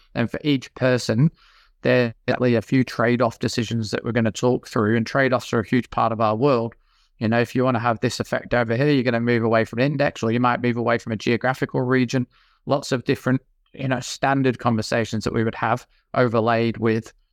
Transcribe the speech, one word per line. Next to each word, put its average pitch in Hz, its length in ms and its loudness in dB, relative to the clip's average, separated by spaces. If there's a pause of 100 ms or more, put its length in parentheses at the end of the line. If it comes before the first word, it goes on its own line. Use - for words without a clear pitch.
(160)
And 113 120 -2
for - 140 -6
each 139 320 -2
person, 127 560 2 (520)
there 123 300 2 (140)
are 123 200 0
a 120 140 2
few 131 220 0
trade-off 120 560 0
decisions 113 540 -4
that - 120 -6
we're 120 60 -4
gonna 113 220 0
talk 127 340 0
through, 113 300 0
and 113 100 0
trade-offs 127 460 -2
are 120 80 2
a 101 60 -4
huge 123 240 0
part 117 200 0
of 110 100 -6
our 110 140 2
world. 117 400 0 (440)
You 113 100 -2
know, 113 100 2
if 120 160 -2
you 131 80 2
wanna 123 160 2
have 117 220 -2
this - 180 -2
effect - 360 -4
over 117 200 0
here, 143 160 2
you're 135 140 2
gonna 117 160 0
move 120 240 2
away 113 200 4
from 113 140 -8
an 139 140 2
index, 143 280 -2
or 113 120 0
you 120 80 2
might 120 200 2
move 120 160 0
away 117 220 0
from 113 140 -6
a 110 40 -4
geographical 127 640 -2
region, 127 440 2 (400)
lots 139 260 -2
of 123 120 -2
different, 131 360 0 (320)
you 135 160 -6
know, 127 120 -2
standard 135 580 0
conversations 113 640 -2
that - 80 -2
we 113 120 0
would 110 100 -2
have 120 320 -2 (280)
overlaid 117 640 2
with 113 340 0 (200)